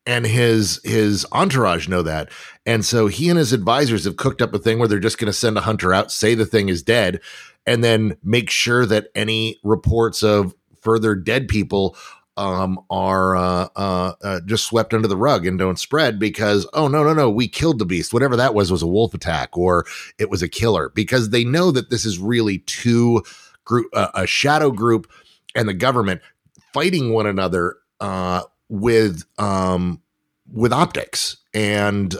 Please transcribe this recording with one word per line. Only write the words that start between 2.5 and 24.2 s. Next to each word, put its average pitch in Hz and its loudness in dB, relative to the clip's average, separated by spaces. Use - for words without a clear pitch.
And 110 0
so 113 2
he 147 -2
and 175 2
his 127 0
advisors 117 0
have 95 -4
cooked - -2
up 113 -2
a 104 -2
thing 113 0
where 117 2
they're 104 0
just 107 -2
gonna 104 -2
send 110 0
a 98 -2
hunter 92 0
out, 98 2
say 110 2
the 113 0
thing 104 2
is 87 -2
dead, 104 0
and 117 2
then 110 2
make 107 0
sure 120 2
that 104 0
any 110 -4
reports 113 0
of 104 2
further 110 2
dead 110 -2
people, 98 0
um, 95 -4
are, 92 0
uh, 90 0
uh, 92 -2
uh, 95 -6
just 104 -4
swept 110 -2
under 95 2
the 98 0
rug 107 0
and 92 -2
don't 92 0
spread 139 -2
because, 104 0
"Oh, 151 0
no, 147 2
no, 156 2
no, 143 2
we 113 0
killed 151 0
the 107 -2
beast. 87 -4
Whatever 123 2
that 120 2
was, 98 2
was 82 0
a 85 0
wolf 98 2
attack 78 -6
or 87 2
it 107 -4
was 87 -4
a 87 -2
killer," 95 0
because 110 0
they 120 2
know 165 2
that 127 -2
this 117 -2
is 101 -4
really 107 0
two 117 2
group, 117 0
uh, 101 0
a 92 -2